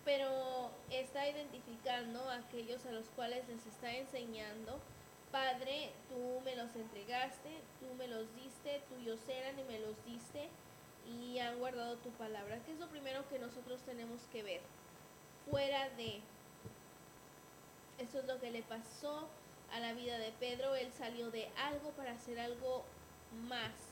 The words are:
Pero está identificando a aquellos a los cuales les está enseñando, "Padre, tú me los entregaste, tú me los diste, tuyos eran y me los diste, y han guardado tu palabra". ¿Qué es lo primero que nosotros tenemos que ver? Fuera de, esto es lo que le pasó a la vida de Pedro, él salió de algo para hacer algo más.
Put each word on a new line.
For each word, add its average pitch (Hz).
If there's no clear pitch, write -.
Pero 262
está 262
identificando 247
a 247
aquellos 240
a 247
los 220
cuales 247
les 233
está 233
enseñando, 226
"Padre, 262
tú 254
me 254
los 233
entregaste, 226
tú 262
me 254
los 220
diste, 277
tuyos 233
eran 269
y 269
me 233
los 214
diste, 240
y 240
han 240
guardado 240
tu 240
palabra". 214
¿Qué 311
es 320
lo 339
primero 277
que 277
nosotros 247
tenemos 240
que 220
ver? 190
Fuera 277
de, 220
esto 254
es 262
lo 254
que 247
le 226
pasó 294
a 233
la 233
vida 240
de 220
Pedro, 247
él 254
salió 233
de 220
algo 285
para 262
hacer 233
algo 240
más. 226